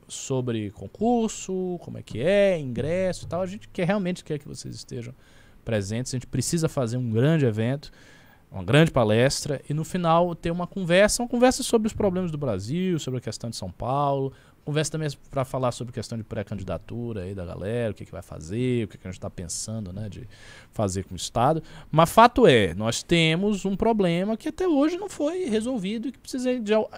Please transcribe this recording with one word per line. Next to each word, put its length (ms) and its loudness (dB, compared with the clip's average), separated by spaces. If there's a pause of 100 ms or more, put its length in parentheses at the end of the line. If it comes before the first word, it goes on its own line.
sobre 640 -4
concurso, 1080 -2
como 160 -12
é 60 -12
que 160 -8
é, 400 4
ingresso 640 -4
e 20 -16
tal. 140 -4
A 40 -4
gente 240 -10
quer, 160 -4
realmente 380 0
quer 140 -6
que 100 -14
vocês 280 -12
estejam 380 -12 (500)
presentes, 500 -2
a 40 -2
gente 100 -8
precisa 400 0
fazer 300 -2
um 120 -4
grande 360 4
evento, 460 -2 (600)
uma 120 -8
grande 280 6
palestra 800 2
e 40 -4
no 100 -4
final 520 2
ter 160 -4
uma 160 -6
conversa, 560 2
uma 60 -6
conversa 340 4
sobre 240 2
os 60 -6
problemas 380 0
do 60 -4
Brasil, 640 0
sobre 200 -4
a 20 -8
questão 280 -8
de 60 -8
São 140 -10
Paulo, 640 -2 (320)
conversa 300 -2
também 140 -4 (220)
pra 160 -2
falar 260 -2
sobre 220 -8
questão 240 -8
de 60 -6
pré-candidatura 1000 -6
aí 140 -8
da 100 -8
galera, 460 -4
o 20 -4
que 100 -16
que 80 -18
vai 120 -12
fazer, 640 -2
o 20 -4
que 100 -16
que 100 -16
a 40 -8
gente 80 -12
tá 100 -8
pensando, 640 -8
né, 160 -8
de 180 -12 (440)
fazer 320 0
com 100 -16
o 20 -8
Estado. 460 0 (300)
Mas 180 6
fato 380 8
é, 260 6
nós 300 -2
temos 600 2
um 120 -2
problema 600 2
que 140 -8
até 180 -2
hoje 300 2
não 100 -6
foi 380 -4
resolvido 640 -2
e 40 -8
que 60 -14
precisa 420 -4
de 140 0
al-, 240 2